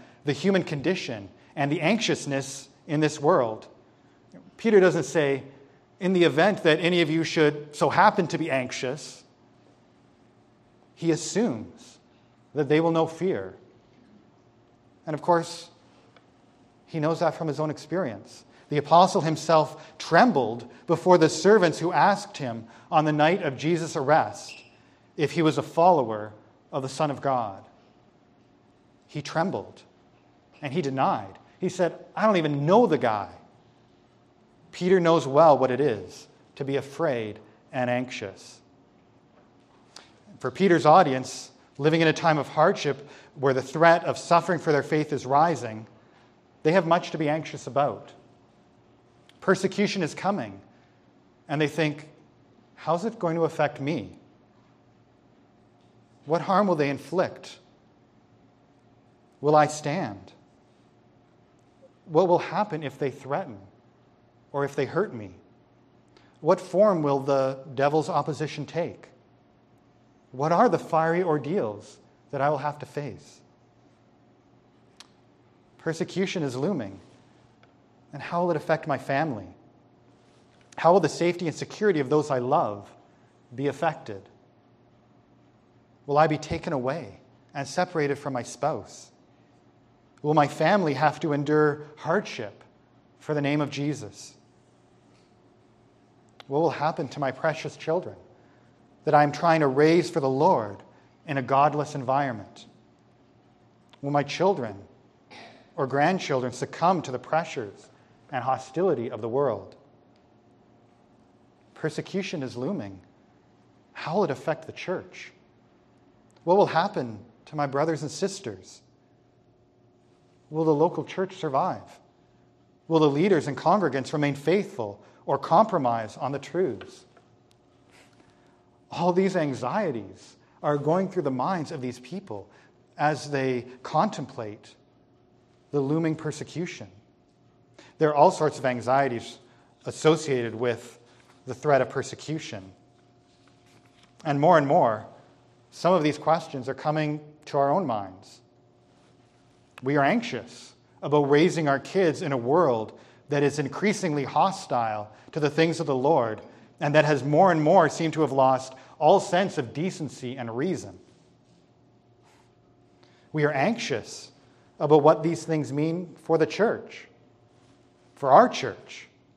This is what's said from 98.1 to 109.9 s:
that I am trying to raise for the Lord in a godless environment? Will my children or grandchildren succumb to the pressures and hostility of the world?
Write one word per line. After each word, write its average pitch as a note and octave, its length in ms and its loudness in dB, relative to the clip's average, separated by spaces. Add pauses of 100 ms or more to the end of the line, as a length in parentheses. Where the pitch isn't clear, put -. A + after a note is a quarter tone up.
that D#3 100 2
I D3 80 8
am C#3+ 100 2
trying E3 280 2
to C#3+ 60 4
raise D#3 420 4
for D#3+ 120 -2
the C3+ 80 0
Lord C3 480 2 (500)
in D3 100 -6
a C3+ 60 -2
godless C#3+ 520 2
environment? C3 720 -4 (1400)
Will C#3+ 80 -4
my D3 120 2
children C#3+ 540 -2 (1000)
or C#3+ 100 -2
grandchildren C#3 640 0
succumb E3+ 500 -2
to - 80 -10
the B2+ 80 0
pressures C#3 680 -6 (440)
and B2 100 -4
hostility C3 680 -2
of A2+ 100 -10
the A#2 80 -6
world? A2+ 480 -2 (2000)